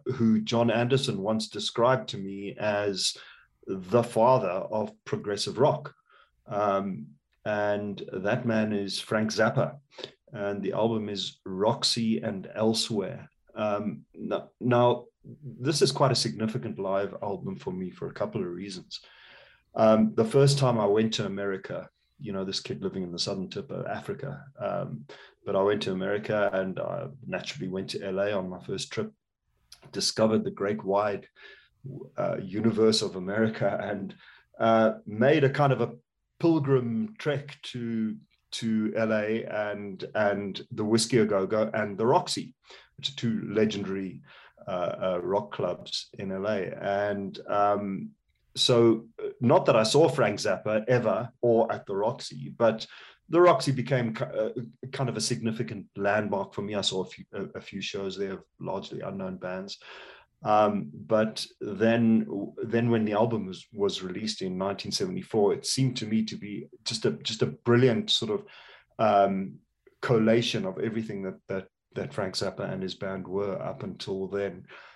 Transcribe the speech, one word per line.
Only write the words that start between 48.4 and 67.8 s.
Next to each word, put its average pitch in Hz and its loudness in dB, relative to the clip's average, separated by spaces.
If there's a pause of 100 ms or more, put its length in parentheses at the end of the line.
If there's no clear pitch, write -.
so, 117 6 (180)
uh, 107 -4 (120)
not 139 6
that 131 6
I 110 6
saw 147 6
Frank 104 2
Zappa 107 0
ever 113 2 (100)
or 113 4
at 104 -6
the 101 -6
Roxy, 95 -4
but 110 2 (440)
the 165 4
Roxy 170 6
became 120 0
ki-, 123 -6
uh, 110 -2 (420)
kind 127 -2
of 110 -6
a 107 -4
significant 110 -4 (120)
landmark 101 0
for 104 -6
me. 101 -6
I 101 -2
saw 95 -2
a 90 -8
few, - -16 (100)
a, 98 -8 (140)
a 95 -10
few 98 -12
shows 98 -8
there 95 -6
of 87 -14 (140)
largely 92 -8
unknown 95 -8
bands. 92 -10 (640)
Um, 104 4
but 110 0 (160)
then, 113 4 (360)
then 117 0
when 113 4
the 107 0
album 107 2
was, 90 -12
was 98 0
released 95 -6
in 92 -4
nineteen 98 -4
seventy-four, 95 2
it - -4
seemed 135 2
to 110 -6
me 110 2
to - -6
be 101 -10 (160)
just - -4
a, 113 4
just - -6
a - 4
brilliant 120 4